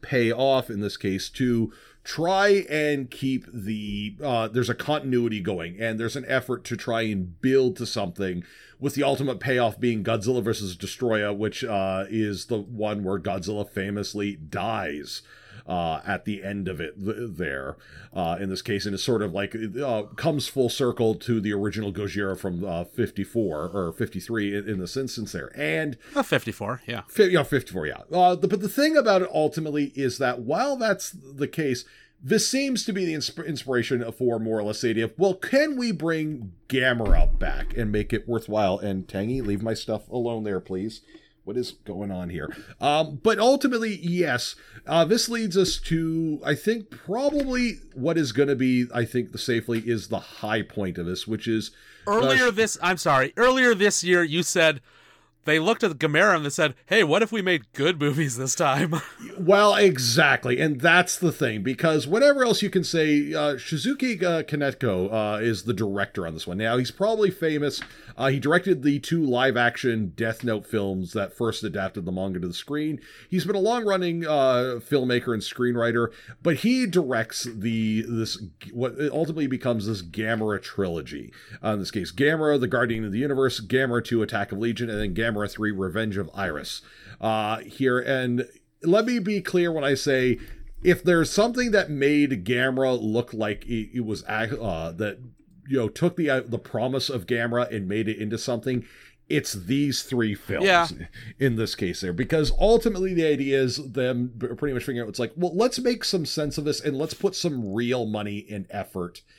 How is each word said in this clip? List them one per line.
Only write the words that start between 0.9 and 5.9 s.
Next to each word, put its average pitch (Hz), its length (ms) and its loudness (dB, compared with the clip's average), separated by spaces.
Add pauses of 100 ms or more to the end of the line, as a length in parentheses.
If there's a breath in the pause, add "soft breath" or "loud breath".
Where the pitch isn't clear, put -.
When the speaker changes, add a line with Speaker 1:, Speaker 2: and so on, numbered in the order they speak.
Speaker 1:
case 95 340 -2
to 117 440 0 (300 loud breath)
try 190 640 2
and 147 400 0
keep 131 420 -4
the, 104 720 -6
uh, 120 260 0
there's 120 220 0
a 117 40 -2
continuity 123 680 0
going, 87 380 -4
and 110 220 -2